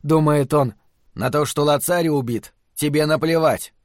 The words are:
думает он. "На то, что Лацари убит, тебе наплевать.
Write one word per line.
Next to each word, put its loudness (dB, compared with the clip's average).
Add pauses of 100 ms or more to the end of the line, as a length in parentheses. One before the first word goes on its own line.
думает 2
он. 0 (400)
"На -4
то, 0
что -4
Лацари 0
убит, -4 (200)
тебе -2
наплевать. 0 (120)